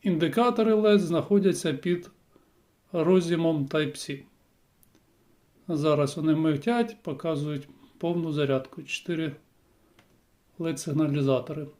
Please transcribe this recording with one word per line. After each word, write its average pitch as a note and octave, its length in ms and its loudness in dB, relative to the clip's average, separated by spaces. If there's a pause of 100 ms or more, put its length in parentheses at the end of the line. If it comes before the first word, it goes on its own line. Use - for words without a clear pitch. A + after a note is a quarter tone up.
індикатори A3 720 2
лед G#3 280 4
знаходяться E3+ 720 2
під F3 360 -4 (800)
роз'ємом E3 760 2
Type-C. C3+ 580 -4 (1400)
Зараз D3 500 0
вони D#3 180 2
мигтять, D#3+ 640 0
показують D3 680 -6 (300)
повну E3+ 340 -2
зарядку. C#3 520 -2
Чотири D#3+ 520 -6 (1200)
лед E3 200 -4
сигналізатори. C#3+ 880 0 (120)